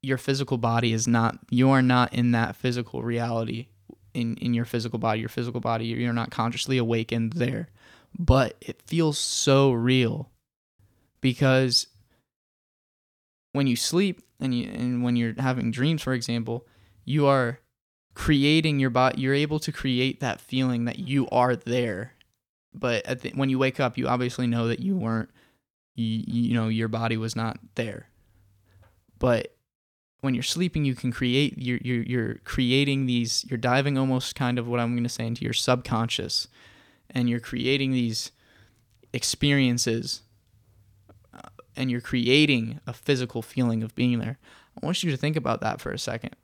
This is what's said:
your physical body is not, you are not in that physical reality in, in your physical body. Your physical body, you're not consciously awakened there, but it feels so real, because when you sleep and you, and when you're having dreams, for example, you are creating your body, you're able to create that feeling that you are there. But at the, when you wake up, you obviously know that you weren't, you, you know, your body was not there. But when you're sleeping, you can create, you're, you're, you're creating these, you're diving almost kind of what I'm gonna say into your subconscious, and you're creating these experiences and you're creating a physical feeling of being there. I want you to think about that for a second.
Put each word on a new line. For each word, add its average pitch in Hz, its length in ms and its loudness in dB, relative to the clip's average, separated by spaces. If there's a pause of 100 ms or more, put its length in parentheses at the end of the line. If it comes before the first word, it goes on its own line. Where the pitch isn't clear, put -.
your 131 160 -2
physical 135 400 0
body 117 340 2
is 113 160 0
not, 117 300 2 (120)
you 127 200 6
are 135 120 6
not 123 300 4
in 120 200 2
that 113 240 0
physical 123 460 -4
reality 117 680 -4 (460)
in, 117 220 -2
in 120 180 0
your 117 100 2
physical 117 340 -4
body. 110 220 0
Your 113 80 -6
physical 117 320 -4
body, 113 260 -2
you're 117 260 -2
not 117 180 -2
consciously 120 460 -2
awakened 117 580 0
there, 120 340 -2 (500)
but 135 420 2
it - 220 -12
feels 156 360 0
so 139 540 4
real, 123 580 2 (920)
because 131 680 2 (1700)
when 139 140 2
you 123 100 2
sleep 180 460 0 (180)
and 131 140 -2
you, 120 160 -4
and 123 320 -2
when 120 140 2
you're 117 220 -2
having 131 320 0
dreams, 143 320 0
for 131 100 -4
example, 117 540 -4 (380)
you 143 220 2
are 131 340 2 (540)
creating 151 640 4
your 131 120 2
body, 127 300 2
you're 135 140 2
able 151 260 0
to 151 120 -6
create 131 480 0
that 123 200 -2
feeling 127 440 0
that 120 140 -6
you 135 320 0
are 123 260 4
there. 117 580 -4 (600)
But 120 320 -2
at 127 140 -4
the, 143 100 -6
when 135 180 -2
you 131 100 0
wake 131 220 0
up, 123 160 0
you 127 120 -2
obviously 123 380 -2
know 117 220 0
that 117 120 -2
you 190 160 -2
weren't, 113 340 -2 (640)
you, 110 320 -2
you 120 280 0
know, 113 140 0
your 110 200 0
body 113 280 -2
was 110 180 -4
not 113 240 -4 (160)
there. - 340 -8 (1120)
But 120 380 0 (640)
when 135 140 0
you're 120 80 -2
sleeping, 170 420 -2
you 131 100 2
can 127 160 -4
create, 131 480 0
you're, 123 240 -4
you're, 120 200 -2
you're 117 320 -2 (100)
creating 135 640 2
these, 120 420 0
you're 127 100 -4
diving 135 380 2
almost 131 380 -2
kind 123 240 -2
of 117 100 -4
what 120 120 0
I'm 120 140 0
gonna 120 140 -2
say 113 180 -6
into 117 180 -6
your 117 80 -2
subconscious, - 960 -2 (640)
and 120 180 0
you're 120 120 0
creating 131 520 -2
these 120 380 -2 (840)
experiences 123 1120 0 (1600)
and 131 120 -2
you're 120 100 -2
creating 127 840 2
a 123 60 -10
physical 127 480 -2
feeling 113 440 0
of 110 100 -10
being 120 240 0
there. 117 180 -6 (460)
I - 20 -10
want 165 180 -2
you 170 100 0
to 131 40 -2
think 151 200 -2
about 123 240 -2
that - 200 -2
for - 120 -6
a - 60 -6
second. - 460 -8